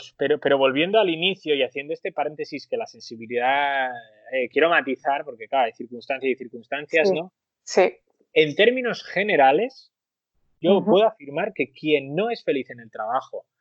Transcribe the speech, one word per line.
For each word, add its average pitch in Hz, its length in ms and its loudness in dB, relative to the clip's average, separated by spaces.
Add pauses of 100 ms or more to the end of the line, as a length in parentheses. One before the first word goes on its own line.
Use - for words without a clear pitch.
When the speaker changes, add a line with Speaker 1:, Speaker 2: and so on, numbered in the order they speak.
(160)
Speaker 1:
pero, 143 240 0
pero 139 160 2
volviendo 143 420 2
al 196 120 2
inicio 165 440 -2
y 135 80 2
haciendo 143 300 -6
este 175 180 -8
paréntesis 147 560 -8
que 123 120 -6
la 110 80 -8
sensibilidad, 127 1040 -4 (420)
eh, 127 180 0
quiero 151 200 2
matizar, 143 540 -2
porque, 113 220 -16
claro, 131 200 0
hay 113 60 -4
circunstancias 123 600 -6
y 120 40 -2
circunstancias, 139 720 -2
Speaker 2:
Sí, 185 60 2
Speaker 1:
¿no? 175 180 -6 (300)
Speaker 2:
sí. - 320 2 (380)
Speaker 1:
En 156 220 2
términos 233 500 0
generales, 175 880 2 (680)
yo 190 180 4
Speaker 2:
Ujú. 175 120 0
Speaker 1:
puedo 202 160 6
afirmar 160 480 -4
que 131 160 -4
quien 143 440 0
no 208 160 -2
es 226 140 -8
feliz 135 260 -2
en 120 100 -18
el 113 100 -20
trabajo 113 540 -6 (160)